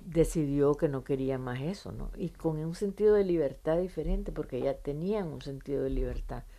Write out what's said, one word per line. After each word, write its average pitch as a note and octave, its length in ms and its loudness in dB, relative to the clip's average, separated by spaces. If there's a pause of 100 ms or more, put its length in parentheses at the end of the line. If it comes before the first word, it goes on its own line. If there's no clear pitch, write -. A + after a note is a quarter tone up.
decidió D3 680 4
que D#3+ 120 2
no C3+ 160 -2
quería C3+ 340 0
más B2+ 240 -4
eso, F3+ 300 -6
¿no? B2+ 240 -6
Y E3+ 140 -4
con D#3+ 280 -2
un D#3+ 180 -4
sentido G#3 400 4
de G3+ 80 6
libertad D#3+ 540 2
diferente, D3 540 -2
porque C3 300 -4
ya C3+ 140 0
tenían F3 520 -2
un C3 140 -8
sentido C#3 420 -4
de C3+ 60 0
libertad. C3 540 -4 (160)